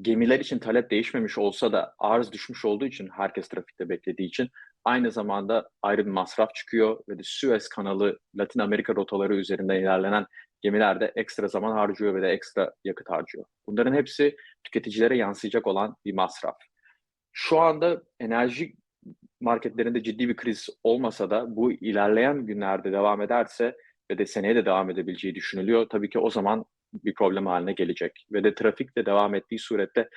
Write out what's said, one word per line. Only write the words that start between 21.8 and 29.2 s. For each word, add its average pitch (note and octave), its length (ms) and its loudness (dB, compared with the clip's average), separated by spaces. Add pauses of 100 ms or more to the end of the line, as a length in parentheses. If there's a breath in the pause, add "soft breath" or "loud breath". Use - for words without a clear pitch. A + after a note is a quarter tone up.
günlerde G2 460 -2
devam G#2 300 2
ederse A#2 560 0 (340 soft breath)
ve F#2 60 -4
de G2+ 80 0
seneye G#2+ 300 0
de G#2 100 4
devam F#2+ 240 2
edebileceği F2+ 460 -6
düşünülüyor. G2+ 540 0
Tabii G#2 200 -2
ki A2+ 100 -2
o A2 100 2
zaman G#2+ 360 0 (280)
bir G#2 200 -4
problem G2 320 2
haline F2+ 280 0
gelecek. E2+ 580 -4
Ve G2+ 120 0
de G#2 120 4
trafik - 420 0
de G#2+ 80 0
devam G2+ 300 2